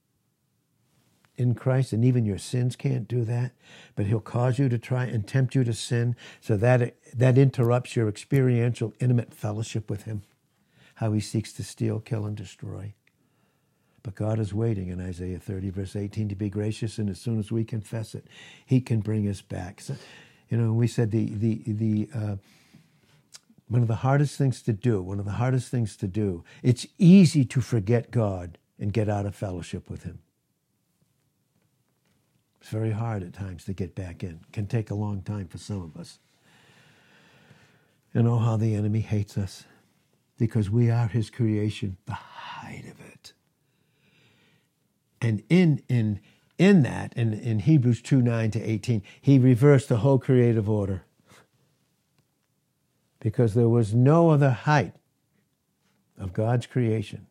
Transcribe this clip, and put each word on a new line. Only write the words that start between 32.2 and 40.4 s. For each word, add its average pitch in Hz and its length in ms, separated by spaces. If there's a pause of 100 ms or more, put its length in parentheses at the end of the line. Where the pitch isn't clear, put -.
It's - 100
very 110 220
hard 107 320
at 87 80
times 95 320
to 101 80
get 90 240
back 90 260
in. 85 160 (140)
Can 101 160
take 113 200
a 101 60
long 104 280
time 101 260
for - 100
some 101 240
of 80 140
us. - 240 (1900)
And 117 140
oh, 120 100
how 110 180
the 110 200
enemy 107 240
hates 101 360
us, - 280 (760)
because 110 300